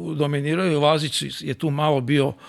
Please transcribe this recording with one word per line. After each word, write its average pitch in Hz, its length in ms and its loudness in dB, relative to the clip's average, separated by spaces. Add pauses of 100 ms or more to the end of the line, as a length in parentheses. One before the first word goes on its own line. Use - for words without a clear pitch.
(120)
dominirali, 151 640 0
Lazić 147 680 0
je 139 120 -4
tu 160 160 -2
malo 147 320 2
bio 139 320 2 (160)